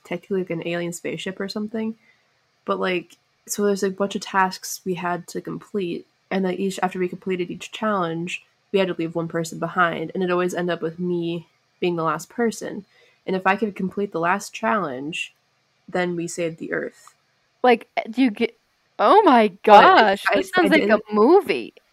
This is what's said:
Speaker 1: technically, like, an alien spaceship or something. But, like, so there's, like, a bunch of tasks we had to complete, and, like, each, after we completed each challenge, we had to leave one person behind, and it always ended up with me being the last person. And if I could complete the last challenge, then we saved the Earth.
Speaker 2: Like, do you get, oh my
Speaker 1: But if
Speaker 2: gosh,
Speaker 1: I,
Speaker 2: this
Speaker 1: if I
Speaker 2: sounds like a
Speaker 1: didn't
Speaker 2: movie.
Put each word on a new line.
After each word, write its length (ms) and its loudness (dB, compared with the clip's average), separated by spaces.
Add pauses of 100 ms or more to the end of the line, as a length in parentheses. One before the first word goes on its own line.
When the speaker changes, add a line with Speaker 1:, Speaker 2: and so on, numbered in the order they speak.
Speaker 1:
technically, 380 -6
like, 100 -6
an 160 -6
alien 260 -4
spaceship 460 -10
or 100 -6
something. 460 -8 (680)
But, 140 -4
like, 380 -4 (300)
so 180 -4
there's, 180 0
like, 100 -2
a 20 -20
bunch 200 -4
of 60 -8
tasks 640 -4
we 100 -4
had 340 -6
to 120 -10
complete, 680 -8 (240)
and, 140 -2
like, 140 -4
each, 240 -4
after 160 -4
we 100 -2
completed 420 -6
each 200 -14
challenge, 720 -6 (280)
we 80 2
had 80 0
to 100 -4
leave 180 -6
one 120 -4
person 320 -8
behind, 560 -2
and 80 -4
it 80 -2
always 240 0
ended 180 -2
up 80 -8
with 180 -8
me 480 -4 (320)
being 180 -2
the 60 -4
last 260 -4
person. 560 -6 (420)
And 80 -2
if 120 -2
I 80 4
could 200 -4
complete 360 -6
the 80 -6
last 340 -2
challenge, 800 -4 (560)
then 260 -2
we 120 -6
saved 320 -8
the 140 -10
Earth. 420 -8 (480)
Speaker 2:
Like, 260 4 (220)
do 100 0
you 100 4
get, 260 -4 (420)
oh 240 6
my 240 6 (220)
Speaker 1:
But 160 12
if 120 8
Speaker 2:
gosh, 320 4
Speaker 1:
I, 60 2
Speaker 2:
this 160 -2
Speaker 1:
if 120 -2
I 40 4
Speaker 2:
sounds 40 2
like 180 2
a 80 4
Speaker 1:
didn't 140 -4
Speaker 2:
movie. 600 4 (200)